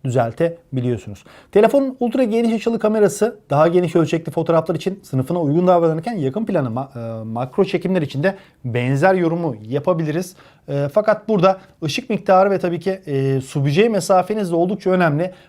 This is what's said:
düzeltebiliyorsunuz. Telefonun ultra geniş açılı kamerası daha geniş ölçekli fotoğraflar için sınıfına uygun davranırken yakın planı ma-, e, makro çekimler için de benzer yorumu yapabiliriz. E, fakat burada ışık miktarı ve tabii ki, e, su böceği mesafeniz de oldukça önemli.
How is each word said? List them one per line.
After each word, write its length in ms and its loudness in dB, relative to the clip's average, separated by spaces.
düzeltebiliyorsunuz. 1160 -4
Telefonun 480 2
ultra 240 0
geniş 300 0
açılı 260 -2
kamerası 600 0
daha 180 4
geniş 280 2
ölçekli 360 0
fotoğraflar 440 0
için 280 -6
sınıfına 380 -2
uygun 260 2
davranırken 460 2
yakın 320 -4
planı 240 -2
ma-, 520 -8
e, 20 -12
makro 420 -2
çekimler 360 -2
için 220 -4
de 120 0
benzer 480 2
yorumu 480 -2
yapabiliriz. 720 -4
E, 260 -4
fakat 360 0
burada 280 4
ışık 260 -6
miktarı 420 2
ve 80 0
tabii 200 -4
ki, 120 -4
e, 360 0
su 240 -4
böceği 240 2
mesafeniz 600 0
de 40 0
oldukça 340 0
önemli. 420 2